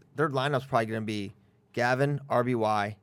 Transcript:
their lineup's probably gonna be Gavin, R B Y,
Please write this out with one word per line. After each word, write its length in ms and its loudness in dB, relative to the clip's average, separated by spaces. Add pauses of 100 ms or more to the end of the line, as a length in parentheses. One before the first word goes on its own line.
(160)
their 140 2
lineup's 360 0
probably 200 2
gonna 160 -4
be 300 -6 (420)
Gavin, 540 2
R 140 2
B 120 0
Y, 480 0